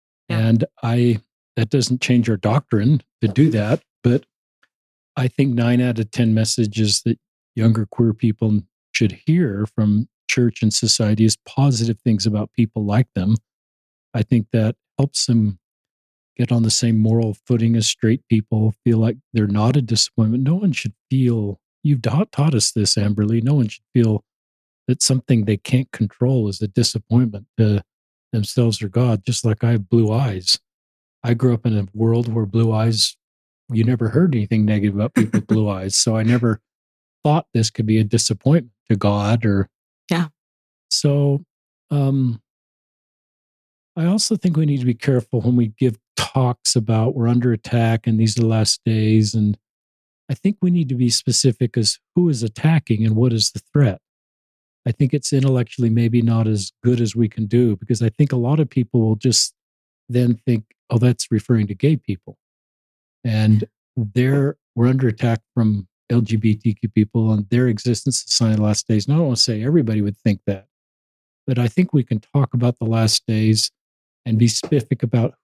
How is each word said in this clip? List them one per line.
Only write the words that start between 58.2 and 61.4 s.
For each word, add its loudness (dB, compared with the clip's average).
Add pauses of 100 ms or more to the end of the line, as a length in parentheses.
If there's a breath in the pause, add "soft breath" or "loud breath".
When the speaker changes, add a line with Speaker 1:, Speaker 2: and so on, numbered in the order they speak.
Speaker 2:
a -2
lot 0
of 0
people -2
will 2
just -2 (540)
then 0
think, -4 (260)
"Oh, 2
that's 0
referring 0